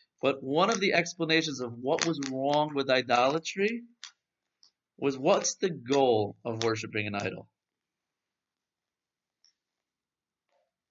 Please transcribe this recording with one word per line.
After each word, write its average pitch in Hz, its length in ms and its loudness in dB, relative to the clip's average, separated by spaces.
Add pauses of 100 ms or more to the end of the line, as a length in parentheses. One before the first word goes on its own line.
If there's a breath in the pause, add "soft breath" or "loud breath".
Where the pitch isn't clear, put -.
(220 soft breath)
But 135 200 0
one 151 280 2
of 220 100 -2
the 190 140 2
explanations 160 680 0
of 120 140 -6
what 131 320 -2
was 156 160 -2 (100)
wrong 147 420 0
with 139 160 -2
idolatry 135 920 0 (1160)
was, 131 180 -2
what's 175 380 2
the 196 140 -2
goal 123 760 2
of 113 200 -4
worshiping 110 420 -2
an 104 80 -6
idol? 101 340 -6 (3500)